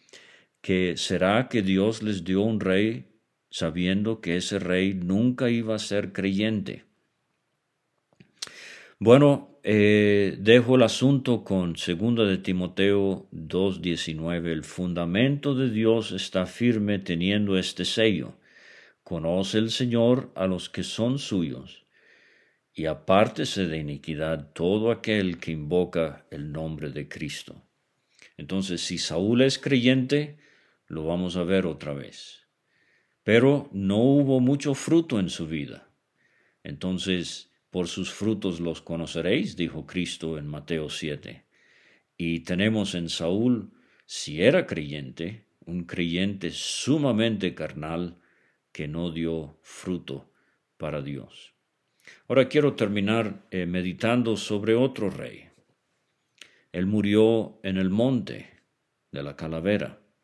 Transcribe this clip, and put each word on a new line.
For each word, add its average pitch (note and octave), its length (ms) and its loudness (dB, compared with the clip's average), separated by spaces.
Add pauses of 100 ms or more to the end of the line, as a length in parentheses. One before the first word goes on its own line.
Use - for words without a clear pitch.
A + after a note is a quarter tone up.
(600)
que F#2 380 0
¿será G2 500 2
que A2+ 140 0
Dios G2 400 2
les G2+ 220 -4
dio F#2+ 180 0
un A2 180 0
rey G2+ 460 0 (440)
sabiendo F#2 720 -2
que E2+ 160 -2
ese F#2+ 220 -4
rey F#2 340 0
nunca A2 580 0
iba A#2 240 -2
a G#2+ 40 -4
ser G2+ 340 -4
creyente? G2 720 -2 (2250)
Bueno, C#3 640 6
eh, G#2 800 4
dejo A#2 360 8
el B2+ 60 8
asunto B2 600 4
con F2+ 340 0
segunda G#2+ 480 0
de F#2+ 120 4
Timoteo F#2+ 920 0
dos F2 500 -2
diecinueve. E2+ 720 -4
"El D#2 120 -4
fundamento F#2+ 880 -2
de C3 160 0
Dios A2 420 2
está F#2+ 320 -2
firme G#2 540 0
teniendo F#2+ 580 0
este F2+ 300 -2
sello". A2 480 2 (760)
"Conoce F2+ 480 -2
el A2 140 0
Señor B2 640 2
a F#2+ 100 0
los F2+ 240 -4
que F#2 140 -6
son B2 340 -2
suyos, D#2 680 -6 (880)
y D#2+ 140 -6
apártese F#2+ 800 0
de D#2+ 120 -4
iniquidad D2+ 760 -6
todo G#2+ 400 2
aquel G#2 460 0
que - 120 -10
invoca E2 800 -2
el D2+ 220 -10
nombre D#2 400 -8
de C#2+ 160 -10
Cristo". - 520 -12 (760)
Entonces, F#2 460 -4
si F2+ 160 -6
Saúl G#2 440 2
es C3+ 160 2
creyente, C3+ 800 2 (480)
lo D#2 200 -8
vamos F2 300 -2
a F2+ 60 0
ver F#2 240 2
otra D2 260 -6
vez. - 540 -16 (800)
Pero B2 480 4
no G2 240 0
hubo C3+ 420 4
mucho C#3 360 2
fruto D#3+ 440 2
en F#2 100 0
su E2 200 -8
vida. C#2 420 -8 (720)
Entonces, F2+ 880 -4 (200)
"Por F2+ 180 -2
sus - 240 -6
frutos G2+ 480 -2
los E2 200 -4
conoceréis", E2+ 760 -4
dijo D#2+ 300 -6
Cristo E2+ 520 -6
en D2 80 -10
Mateo D2+ 420 -6
siete. - 580 -10 (720)
Y E2+ 280 -4
tenemos G2+ 500 0
en E2+ 140 -6
Saúl, G2+ 640 -2 (340)
si - 340 -10
era D3+ 280 4
creyente, D#2 800 -8 (200)
un F2 160 -6
creyente F2+ 720 -4
sumamente A2+ 1040 0
carnal E2 600 -8 (560)
que D#2 140 -10
no E2+ 240 -6
dio D#2+ 520 -6
fruto - 680 -10 (440)
para D2+ 260 -6
Dios. - 520 -12 (760)
Ahora B2+ 200 6
quiero D3 260 4
terminar, G#2 760 0
eh, F2+ 160 -4
meditando G#2+ 720 0
sobre G#2+ 400 0
otro A#2+ 340 0
rey. - 380 -14 (1200)
Él F2+ 160 -4
murió G#2+ 800 4
en F#2+ 140 -2
el F#2+ 120 0
monte A2+ 580 0 (640)
de C#2+ 140 -8
la C#2+ 100 -10
calavera. E2 680 -4 (220)